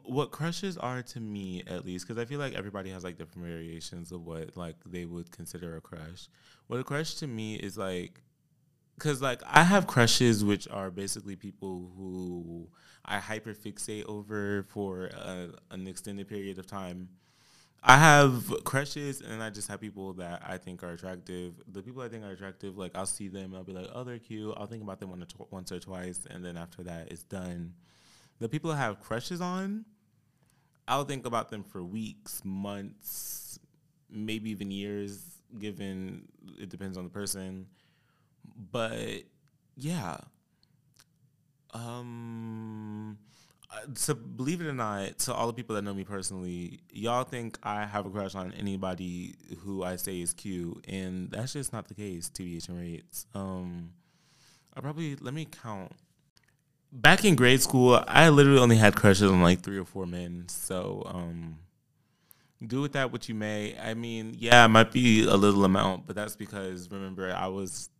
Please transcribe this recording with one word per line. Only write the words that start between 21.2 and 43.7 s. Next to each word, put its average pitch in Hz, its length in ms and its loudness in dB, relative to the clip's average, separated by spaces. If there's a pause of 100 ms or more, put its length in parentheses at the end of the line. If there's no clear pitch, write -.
The 95 140 -14
people 123 180 -16
I 120 80 -10
think 110 160 -14
are 101 60 -14
attractive, 95 480 -14
like, 92 180 -10
I'll 95 80 -6
see 98 240 -8
them, 95 260 -12
I'll 92 80 -14
be 92 120 -14
like, 92 180 -12
"Oh, 123 120 -12
they're 120 140 -12
cute." 107 380 -10
I'll 104 100 -12
think 113 160 -14
about 98 180 -12
them 95 100 -12
one 90 120 -14
or 82 40 -16
tw-, - 260 -20
once 92 180 -12
or 90 80 -8
twice, 92 460 -10
and - 180 -16
then 87 140 -10
after 85 280 -14
that, 85 280 -12
it's 85 120 -16
done. 87 500 -10 (640)
The 113 100 -4
people 151 240 -4
I 151 60 -2
have 110 220 -2
crushes 165 420 -6
on, 196 420 -6 (1040)
I'll 135 160 0
think 135 220 -6
about 117 240 -2
them 104 120 -10
for 90 220 -12
weeks, 107 580 -10
months, - 1160 -10 (500)
maybe 107 400 -8
even 101 220 -8
years, 101 720 -10 (160)
given 95 720 -10 (260)
it 95 120 -14
depends 95 260 -10
on 90 80 -10
the 85 60 -12
person. 95 580 -10 (1040)
But, 113 520 -6 (520)
yeah. 127 440 -6 (1500)
Um, 110 1400 -12 (520)